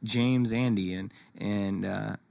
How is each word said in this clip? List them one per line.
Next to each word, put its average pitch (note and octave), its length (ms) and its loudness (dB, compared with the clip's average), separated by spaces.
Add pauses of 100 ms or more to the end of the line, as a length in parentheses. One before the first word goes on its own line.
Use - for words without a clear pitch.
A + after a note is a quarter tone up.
James, A#2+ 500 2
Andy, G#2+ 400 0
and, F#2+ 200 -8 (240)
and, G2 480 -2
uh, G2+ 300 -4 (160)